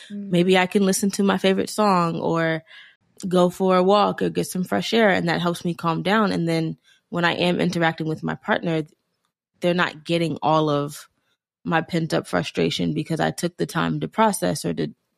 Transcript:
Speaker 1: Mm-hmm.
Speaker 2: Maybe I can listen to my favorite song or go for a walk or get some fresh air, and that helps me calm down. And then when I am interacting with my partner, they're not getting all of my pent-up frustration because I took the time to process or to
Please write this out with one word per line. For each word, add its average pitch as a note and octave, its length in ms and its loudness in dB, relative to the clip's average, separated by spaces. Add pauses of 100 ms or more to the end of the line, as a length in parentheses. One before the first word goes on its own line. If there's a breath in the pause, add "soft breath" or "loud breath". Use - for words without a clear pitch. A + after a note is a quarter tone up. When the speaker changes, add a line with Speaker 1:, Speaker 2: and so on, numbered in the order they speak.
(120)
Speaker 1:
Mm-hmm. G3+ 200 -8
Speaker 2:
Maybe F#3 260 4
I F#3 100 4
can G3+ 180 2
listen F#3+ 260 2
to G#3 120 0
my G3 140 2
favorite F#3+ 320 0
song F3 500 2
or D#3+ 440 -2 (640 loud breath)
go F3+ 220 4
for F#3 280 2
a F3+ 60 4
walk F#3+ 380 4
or F3+ 80 0
get E3 180 -4
some F#3 180 -4
fresh - 280 -2
air, A3 160 6
and F3 200 0
that D#3+ 120 0
helps F3 220 -2
me F3 120 -2
calm E3 280 -2
down. G3+ 300 2
And E3+ 140 -2
then E3 300 -2 (320 soft breath)
when E3+ 160 -2
I E3 100 2
am F3+ 260 0
interacting E3 460 0
with D#3 140 -4
my D#3+ 140 -4
partner, D#3+ 480 -2 (800)
they're F3 120 0
not E3 300 -2
getting E3 380 -2
all D#3 280 2
of D3 380 -4 (560)
my E3+ 180 0
pent-up E3 460 -4
frustration E3+ 680 -2
because D#3 280 -4
I D#3+ 100 0
took E3+ 260 -6
the E3+ 80 -2
time D#3+ 360 -2
to D#3+ 80 -6
process F#3+ 560 0
or E3+ 80 -2
to D#3 200 -6 (240)